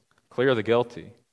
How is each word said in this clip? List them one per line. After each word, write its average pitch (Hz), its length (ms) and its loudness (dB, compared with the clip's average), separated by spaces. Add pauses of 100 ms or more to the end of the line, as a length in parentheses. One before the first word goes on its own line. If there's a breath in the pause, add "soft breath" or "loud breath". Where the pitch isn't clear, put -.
(300)
clear 131 240 0
the 110 80 0
guilty, 117 480 0 (220)